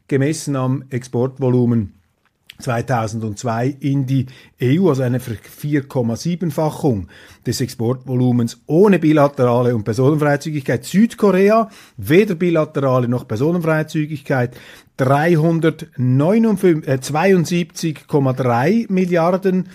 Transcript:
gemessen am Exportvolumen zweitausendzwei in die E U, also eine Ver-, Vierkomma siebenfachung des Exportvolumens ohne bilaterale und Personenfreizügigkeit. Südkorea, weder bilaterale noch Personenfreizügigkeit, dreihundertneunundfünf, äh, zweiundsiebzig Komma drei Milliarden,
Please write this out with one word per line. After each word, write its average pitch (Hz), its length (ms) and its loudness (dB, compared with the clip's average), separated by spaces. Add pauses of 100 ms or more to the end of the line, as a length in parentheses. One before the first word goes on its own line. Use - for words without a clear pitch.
gemessen 143 480 -2
am 131 360 -2
Exportvolumen 123 1000 -2 (680)
zweitausendzwei 117 1200 -4
in 139 260 -2
die 131 220 -2 (320)
E 131 200 2
U, 190 100 2
also 135 120 0
eine 123 180 -2
Ver-, 120 220 -10
Vierkomma 135 760 -4
siebenfachung 156 920 -4 (380)
des 123 160 -4
Exportvolumens 123 1080 -2
ohne 180 320 4
bilaterale 131 760 2
und 110 80 -2
Personenfreizügigkeit. 139 1000 0
Südkorea, 208 840 2 (280)
weder 170 380 2
bilaterale 151 720 0
noch 123 200 -2
Personenfreizügigkeit, 151 1300 -2 (420)
dreihundertneunundfünf, 160 1900 2
äh, 135 140 -2
zweiundsiebzig 165 1040 -2
Komma 139 260 0
drei 131 560 0
Milliarden, 185 840 0